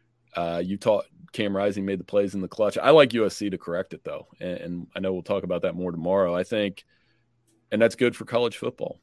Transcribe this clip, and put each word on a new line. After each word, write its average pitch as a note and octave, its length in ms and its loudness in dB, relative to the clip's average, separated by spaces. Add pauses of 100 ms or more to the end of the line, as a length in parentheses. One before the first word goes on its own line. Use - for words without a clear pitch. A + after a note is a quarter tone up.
(360)
Uh, E2+ 280 -2
Utah, G2+ 380 0 (300)
Cam G2+ 260 -2
Rising G2 280 -2
made G2 140 -2
the F2+ 40 -12
plays G2+ 320 0
in G2 60 -4
the F#2 60 -4
clutch. G#2 300 -2
I G#2+ 140 6
like C#3 240 8
U A2+ 100 2
S F#2 120 -2
C G#2 120 -4
to F#2 80 -4
correct F2 380 -6
it, - 80 -16
though, D2 240 -10 (120)
and, F2+ 200 -8
and F2 360 -10
I - 40 -8
know F#2+ 120 -2
we'll F2+ 120 -4
talk G2 200 -2
about F2+ 200 -2
that F2 100 0
more F2+ 180 -6
tomorrow, F2 440 0
I F2+ 80 0
think, G#2 420 -4 (840)
and G#2+ 100 2
that's A2+ 140 6
good A#2+ 200 2
for - 100 -12
college A#2+ 320 0
football. - 460 -8